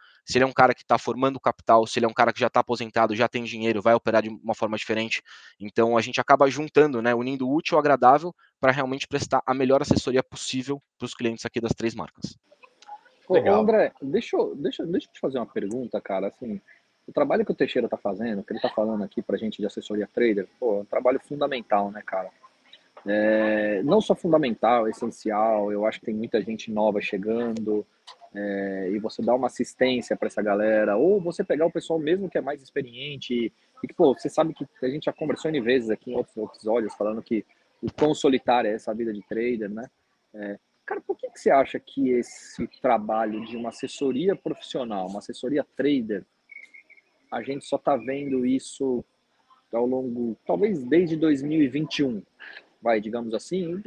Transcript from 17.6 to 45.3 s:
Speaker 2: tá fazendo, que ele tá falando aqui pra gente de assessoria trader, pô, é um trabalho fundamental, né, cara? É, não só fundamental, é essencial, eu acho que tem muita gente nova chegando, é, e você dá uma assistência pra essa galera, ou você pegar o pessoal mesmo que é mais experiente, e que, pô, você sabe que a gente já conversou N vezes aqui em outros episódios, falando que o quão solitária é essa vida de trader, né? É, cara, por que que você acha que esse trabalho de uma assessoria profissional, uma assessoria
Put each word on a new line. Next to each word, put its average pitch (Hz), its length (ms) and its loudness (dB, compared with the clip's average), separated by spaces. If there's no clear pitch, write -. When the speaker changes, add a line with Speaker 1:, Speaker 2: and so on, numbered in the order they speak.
Speaker 2:
tá - 80 -6
fazendo, 101 460 -4
que - 100 -10
ele 110 80 -8
tá 123 80 0
falando 107 340 -2
aqui 101 200 -8
pra 101 140 -4
gente 107 220 -6
de 101 80 -4
assessoria 104 460 -6
trader, 107 360 2
pô, 110 160 0
é 101 40 -2
um 101 40 -8
trabalho 127 360 0
fundamental, 127 720 -2
né, 104 140 -14
cara? 92 260 -6
É, 107 800 2
não 180 180 4
só 202 140 2
fundamental, 120 720 2
é 110 40 -2
essencial, 107 840 0
eu 104 120 -2
acho 110 140 0
que - 80 -18
tem 113 80 -4
muita 110 260 -2
gente 110 300 -6
nova 107 300 2
chegando, 107 840 -2
é, 98 600 -4
e 107 80 -2
você 110 200 -8
dá 117 140 2
uma 127 140 2
assistência 123 680 -2
pra 107 120 -2
essa - 120 -8
galera, 104 560 2
ou 180 240 4
você 170 220 -4
pegar 165 240 0
o 170 60 0
pessoal 165 260 -4
mesmo 175 320 -2
que - 80 -2
é - 20 -4
mais 139 220 -8
experiente, 123 920 -6
e - 60 -8
que, - 40 -20
pô, 139 220 6
você - 140 -6
sabe 160 260 0
que - 100 -10
a 127 60 0
gente 147 180 -6
já 147 60 -2
conversou 156 380 -4
N 151 100 -2
vezes 117 300 2
aqui 123 220 -6
em 123 40 -4
outros 120 200 -6
episódios, 107 580 -2
falando 107 260 -4
que 107 240 -2
o 117 100 -6
quão 151 220 2
solitária 123 540 2
é 107 60 0
essa 110 200 -6
vida 113 180 -4
de 101 140 -8
trader, 113 420 -4
né? 110 220 -12
É, 202 260 -10
cara, 403 140 -8
por - 160 -6
que 508 120 -12
que - 120 -20
você 214 100 2
acha 135 300 2
que 135 300 -2
esse - 580 -4
trabalho 110 640 0
de 113 120 -12
uma 117 140 -8
assessoria 139 640 -2
profissional, 113 720 -6
uma 101 100 -8
assessoria 127 480 -4